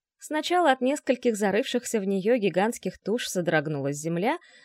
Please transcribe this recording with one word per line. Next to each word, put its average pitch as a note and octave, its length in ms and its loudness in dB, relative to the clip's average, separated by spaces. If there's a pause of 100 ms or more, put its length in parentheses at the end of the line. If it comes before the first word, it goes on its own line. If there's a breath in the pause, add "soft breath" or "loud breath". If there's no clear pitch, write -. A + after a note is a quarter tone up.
(200)
Сначала D#4 500 2
от C4 100 2
нескольких B3 560 0
зарывшихся G#3+ 640 0
в G3 60 -2
нее G3 320 2
гигантских G3 640 -2
туш A3 260 -4
содрогнулась D3+ 720 -2
земля, E3+ 420 -2 (260 loud breath)